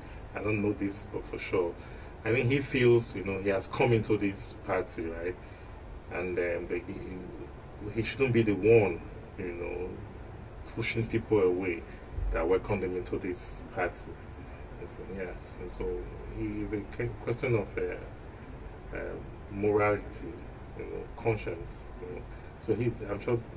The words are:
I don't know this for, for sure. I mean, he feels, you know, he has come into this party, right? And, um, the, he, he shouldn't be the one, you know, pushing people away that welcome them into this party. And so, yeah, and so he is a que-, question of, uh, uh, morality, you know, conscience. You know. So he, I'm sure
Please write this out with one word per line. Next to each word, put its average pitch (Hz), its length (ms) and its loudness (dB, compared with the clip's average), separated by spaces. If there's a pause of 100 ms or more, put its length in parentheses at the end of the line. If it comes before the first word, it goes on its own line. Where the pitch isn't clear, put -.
(340)
I - 60 -6
don't 104 220 2
know 104 100 4
this 101 400 -2
for, - 80 -4
for - 180 -8
sure. 85 340 2 (520)
I 110 80 2
mean, 127 160 4
he 139 100 6
feels, 120 560 6
you 92 100 -4
know, 98 140 0
he 98 120 2
has 95 180 2
come - 240 6
into 110 240 6
this 101 360 0
party, - 540 -2
right? 82 280 -4 (760)
And, 90 260 -2
um, 87 300 0
the, 87 180 0
he, 95 1080 -8
he 113 80 2
shouldn't 123 300 2
be 117 100 8
the 107 120 4
one, 98 460 8 (380)
you 87 140 -4
know, 87 360 -4 (840)
pushing 113 320 0
people 110 340 4
away 90 420 4 (500)
that - 140 2
welcome 95 340 4
them 92 160 0
into 90 220 -2
this - 440 -6 (120)
party. - 360 -2 (720)
And - 80 -10
so, - 100 -12 (180)
yeah, 95 140 -4 (300)
and 90 100 -6
so - 140 -6 (540)
he 107 240 -2
is 101 100 -2
a 107 80 0 (160)
que-, 120 140 0 (100)
question 120 360 2
of, 101 120 0 (100)
uh, - 1200 -6
uh, - 20 -4 (520)
morality, 104 840 4 (460)
you - 60 -6
know, 101 180 -6 (140)
conscience. - 680 -2 (160)
You 90 160 -8
know. - 60 -8 (380)
So - 140 2
he, 117 180 4 (180)
I'm 101 100 -2
sure 120 180 2 (180)